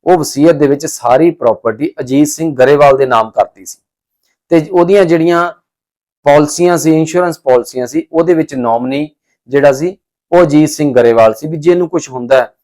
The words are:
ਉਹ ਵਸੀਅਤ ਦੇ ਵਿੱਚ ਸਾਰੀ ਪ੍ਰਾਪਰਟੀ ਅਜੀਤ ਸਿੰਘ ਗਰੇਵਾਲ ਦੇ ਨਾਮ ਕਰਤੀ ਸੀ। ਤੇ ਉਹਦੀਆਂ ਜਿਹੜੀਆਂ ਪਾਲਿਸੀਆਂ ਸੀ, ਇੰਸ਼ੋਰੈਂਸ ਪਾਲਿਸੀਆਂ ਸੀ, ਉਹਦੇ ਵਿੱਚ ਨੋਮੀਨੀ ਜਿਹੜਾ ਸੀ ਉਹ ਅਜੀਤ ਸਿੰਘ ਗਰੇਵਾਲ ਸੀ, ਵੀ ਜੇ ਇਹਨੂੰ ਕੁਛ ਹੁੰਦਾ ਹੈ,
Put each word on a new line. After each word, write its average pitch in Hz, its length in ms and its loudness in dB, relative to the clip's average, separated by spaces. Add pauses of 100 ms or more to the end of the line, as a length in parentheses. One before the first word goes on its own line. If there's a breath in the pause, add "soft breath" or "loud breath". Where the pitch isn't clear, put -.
ਉਹ 175 120 2
ਵਸੀਅਤ 151 380 0
ਦੇ 143 120 2
ਵਿੱਚ 143 180 -2
ਸਾਰੀ 135 460 0
ਪ੍ਰਾਪਰਟੀ 120 580 -4 (100)
ਅਜੀਤ 139 280 0
ਸਿੰਘ 160 280 -6
ਗਰੇਵਾਲ 139 420 4
ਦੇ 139 80 0
ਨਾਮ 117 240 -2
ਕਰਤੀ 95 360 -6
ਸੀ। - 120 -20 (760)
ਤੇ 160 200 2
ਉਹਦੀਆਂ 185 340 2
ਜਿਹੜੀਆਂ 170 460 0 (760)
ਪਾਲਿਸੀਆਂ 151 520 2
ਸੀ, 156 200 0
ਇੰਸ਼ੋਰੈਂਸ 165 420 -4
ਪਾਲਿਸੀਆਂ 127 480 -2
ਸੀ, 156 240 -6
ਉਹਦੇ 165 220 0
ਵਿੱਚ 156 220 -2
ਨੋਮੀਨੀ 127 520 -4 (420)
ਜਿਹੜਾ 139 220 2
ਸੀ 165 240 -6 (360)
ਉਹ 175 100 4
ਅਜੀਤ 151 280 2
ਸਿੰਘ 147 260 -4
ਗਰੇਵਾਲ 117 380 4
ਸੀ, 147 140 -12
ਵੀ 160 100 -10
ਜੇ 156 140 0
ਇਹਨੂੰ 175 180 -2
ਕੁਛ 165 200 -8
ਹੁੰਦਾ 127 320 -2
ਹੈ, - 120 -10 (100)